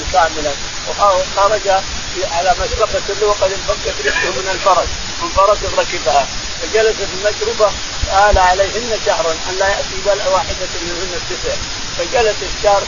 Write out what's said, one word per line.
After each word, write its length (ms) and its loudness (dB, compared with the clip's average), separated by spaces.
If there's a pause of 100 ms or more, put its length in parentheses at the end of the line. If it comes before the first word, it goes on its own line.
(120)
كاملا، 400 2 (360)
وخرج 800 2 (480)
في، 120 -4
على 340 2
مشرفة 600 -2
له 60 2
وقد 260 2
انفكت 500 -4
ريحه 260 0
من 260 -4
الفرس، 340 2 (340)
من 60 -4
فرس 300 4 (200)
ركبها، 480 2 (360)
فجلس 340 2
في 220 -6
المشربة، 520 0 (600)
آل 80 6
عليهن 680 2
شهرا 260 0 (180)
أن 80 -4
لا 100 2
يأتي 380 -2
ولا 220 2
واحدة 400 0 (140)
منهن 380 -6
التسع، 340 -4 (440)
فجلس 440 2
الشهر 460 2